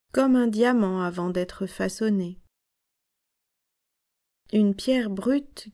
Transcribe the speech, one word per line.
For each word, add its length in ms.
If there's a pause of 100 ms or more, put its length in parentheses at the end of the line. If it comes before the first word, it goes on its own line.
(120)
Comme 220
un 140
diamant 540
avant 280
d'être 380
façonné. 720 (2000)
Une 220
pierre 340
brute 640